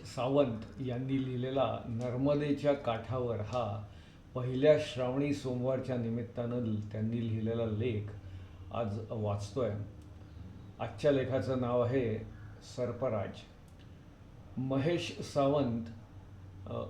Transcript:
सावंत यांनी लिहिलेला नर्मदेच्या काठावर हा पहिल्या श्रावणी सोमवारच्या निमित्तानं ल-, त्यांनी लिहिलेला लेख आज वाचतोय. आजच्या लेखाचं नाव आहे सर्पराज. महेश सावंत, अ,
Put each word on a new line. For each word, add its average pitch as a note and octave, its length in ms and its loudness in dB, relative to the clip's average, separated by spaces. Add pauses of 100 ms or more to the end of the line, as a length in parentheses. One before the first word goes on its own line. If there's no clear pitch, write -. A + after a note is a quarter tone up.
(160)
सावंत C3 440 4 (260)
यांनी C3 400 0
लिहिलेला B2+ 600 0
नर्मदेच्या C#3 880 2
काठावर A#2 680 0
हा G#2+ 460 -2 (480)
पहिल्या C3 460 8
श्रावणी C3 540 0
सोमवारच्या B2+ 640 0
निमित्तानं A#2 580 -2
ल-, A2 240 0 (120)
त्यांनी A2+ 380 0
लिहिलेला A2 360 0
लेख G#2+ 360 0 (720)
आज G#2 260 -2 (100)
वाचतोय. G#2+ 600 0 (1080)
आजच्या C#3+ 320 2
लेखाचं C3 500 2
नाव B2 200 4
आहे A#2 360 2 (580)
सर्पराज. A#2+ 560 0 (1300)
महेश C3+ 640 0
सावंत, C#3 640 2 (840)
अ, A#2 220 -4